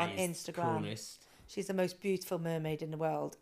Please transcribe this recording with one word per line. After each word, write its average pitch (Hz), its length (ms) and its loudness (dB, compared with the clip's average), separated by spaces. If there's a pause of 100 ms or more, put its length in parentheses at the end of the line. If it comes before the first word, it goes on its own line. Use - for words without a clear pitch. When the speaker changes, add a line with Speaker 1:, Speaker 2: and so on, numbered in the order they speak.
(100)
Speaker 1:
on - 0 -
Speaker 2:
is 185 200 2
Speaker 1:
Instagram. 165 480 0
Speaker 2:
coolest. - 480 -6 (200)
Speaker 1:
She's 190 200 -4
the 196 80 0
most 185 260 2
beautiful 185 380 0
mermaid 160 440 0
in 160 80 -4
the 156 60 -4
world. 151 460 0